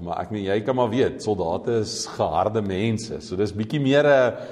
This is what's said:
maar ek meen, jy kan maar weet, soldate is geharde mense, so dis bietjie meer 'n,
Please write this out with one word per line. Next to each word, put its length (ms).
maar 180
ek 100
meen, 140
jy 160
kan 160
maar 140
weet, 320
soldate 580
is 260
geharde 560
mense, 580
so 160
dis 160
bietjie 280
meer 260
'n, 280